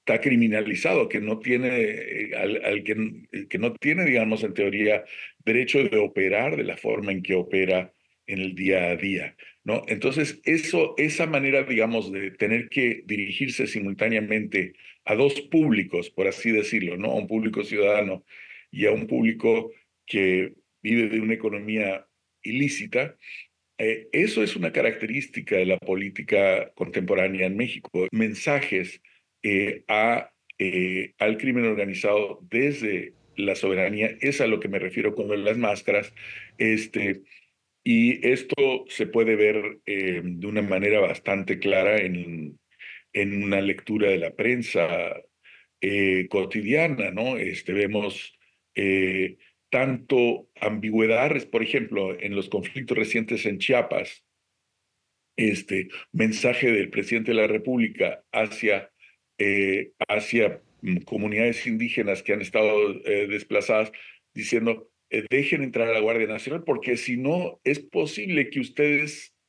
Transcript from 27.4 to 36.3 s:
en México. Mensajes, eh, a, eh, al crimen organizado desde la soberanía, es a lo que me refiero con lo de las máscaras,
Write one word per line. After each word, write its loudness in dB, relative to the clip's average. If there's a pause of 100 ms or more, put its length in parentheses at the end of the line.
en -2
México. -2
Mensajes, -2 (400)
eh, 0
a, 2 (260)
eh, -2
al 2
crimen 0
organizado 0 (100)
desde -2 (240)
la 0
soberanía, 0
es 0
a 2
lo 0
que -6
me -2
refiero -2
con -4
lo -2
de -4
las 2
máscaras, 0 (420)